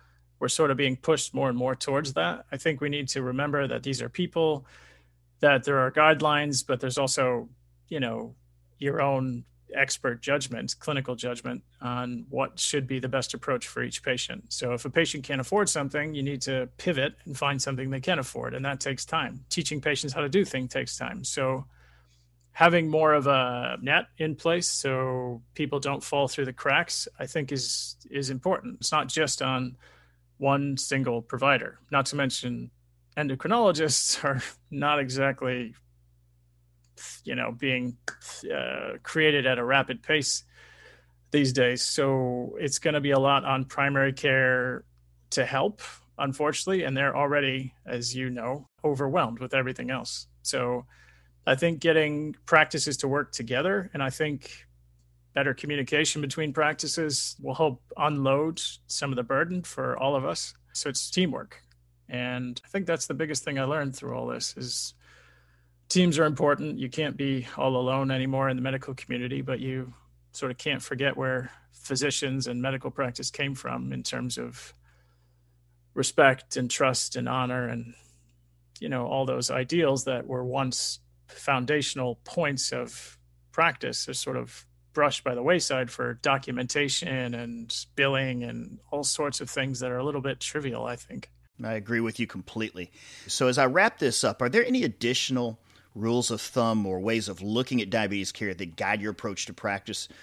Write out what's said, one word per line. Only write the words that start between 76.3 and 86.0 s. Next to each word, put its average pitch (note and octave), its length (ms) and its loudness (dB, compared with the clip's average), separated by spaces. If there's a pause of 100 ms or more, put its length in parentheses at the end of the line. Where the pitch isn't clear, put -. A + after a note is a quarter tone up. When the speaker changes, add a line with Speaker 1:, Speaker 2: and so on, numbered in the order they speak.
Speaker 1:
and B2+ 120 0
trust C3 460 2
and B2 140 -2
honor B2 400 0
and, A#2 240 -8 (880)
you D#3+ 80 -4
know, B2 180 -2
all C3+ 180 0
those B2+ 240 -2
ideals C3+ 560 2
that B2+ 220 -2
were B2+ 160 -4
once B2+ 560 -2 (280)
foundational C3+ 960 0
points C#3+ 480 -2
of B2 460 -8 (340)
practice C#3 560 2
are C3+ 60 -6
sort C3 240 -4
of B2 280 -10 (280)
brushed D3 300 4
by B2+ 120 0
the A#2+ 80 -2
wayside C3+ 480 2
for A#2+ 240 -4